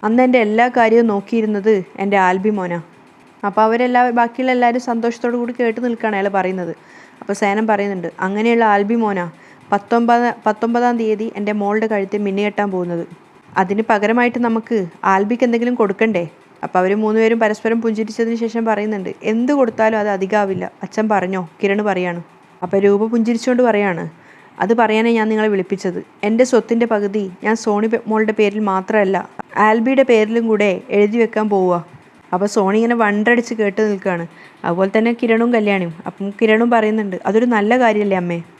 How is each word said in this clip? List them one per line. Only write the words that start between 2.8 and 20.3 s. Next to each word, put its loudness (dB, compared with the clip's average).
അപ്പോൾ 0
അവരെല്ലാ-, 2
ബാക്കിയുള്ള 0
എല്ലാവരും 2
സന്തോഷത്തോടു -2
കൂടി -4
കേട്ട് -2
നിൽക്കുകയാണ് -2
അയാൾ 0
പറയുന്നത്. -2
അപ്പോൾ -6
സേനൻ 0
പറയുന്നുണ്ട്, -2
"അങ്ങനെയുള്ള 0
ആൽബി 2
മോനാ -2
പത്തൊമ്പത്, 2
പത്തൊമ്പതാം 0
തീയതി -2
എൻ്റെ -4
മോളുടെ -2
കഴുത്തിൽ -2
മിന്നുകെട്ടാൻ -2
പോകുന്നത്. -4
അതിന് 0
പകരമായിട്ട് 2
നമുക്ക് -2
ആൽബിക്ക് 0
എന്തെങ്കിലും 0
കൊടുക്കണ്ടേ?" 0
അപ്പോൾ -2
അവർ 2
മൂന്നുപേരും 2
പരസ്പരം 0
പുഞ്ചിരിച്ചതിന് -2
ശേഷം -4
പറയുന്നുണ്ട്, -2
"എന്ത് 0
കൊടുത്താലും 0
അത് -2
അധികാവില്ല, -2